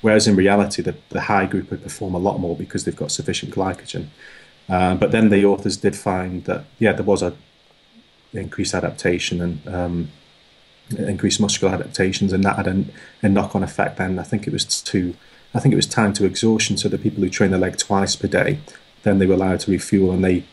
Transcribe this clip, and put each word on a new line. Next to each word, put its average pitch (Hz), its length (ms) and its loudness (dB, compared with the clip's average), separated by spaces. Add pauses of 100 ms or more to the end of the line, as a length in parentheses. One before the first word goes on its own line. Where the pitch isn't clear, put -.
Whereas 110 260 4
in 104 80 6
reality, 98 460 4
the, - 140 -4 (140)
the - 120 -6
high 98 240 2
group - 260 -4
would - 100 -8
perform - 320 -8
a 90 60 -2
lot 98 200 0
more 87 160 -2
because - 280 -8
they've 87 120 -4
got 76 160 -6
sufficient - 440 -6
glycogen. 90 520 -6 (600)
Uh, 90 280 2
but 101 160 2
then 110 180 6
the 101 160 6
authors 98 320 2
did 98 180 0
find 92 500 -4
that, 90 200 -6 (140)
yeah, 107 120 4
there - 140 -2
was 98 160 2
a 87 140 -2 (960)
increased 95 420 -6
adaptation 87 680 -2
and, 87 260 -6
um, 87 440 -4 (840)
increased 98 420 -2
muscular 98 340 0
adaptations, 95 600 -2
and 95 100 2
that 98 140 2
had 98 100 -2
a, 95 160 0 (400)
a 104 60 4
knock-on 98 340 0
effect - 340 -4
then. 92 220 -2
I 87 40 -8
think 104 220 -6
it - 60 -4
was - 140 -4 (180)
to, 90 320 -2 (380)
I 117 60 0
think 135 120 4
it - 60 4
was - 100 0
time 107 260 2
to 104 120 0
exhaustion, 107 520 2
so - 120 -2
the 92 80 -4
people 98 260 -2
who 90 60 0
train 95 220 2
the 95 60 2
leg 90 200 0
twice 98 380 0
per - 120 -4
day, 95 320 0 (440)
then 98 160 2
they 95 60 4
were 95 100 4
allowed 92 260 0
to - 100 -2
refuel 92 400 2
and 92 120 0
they 92 300 2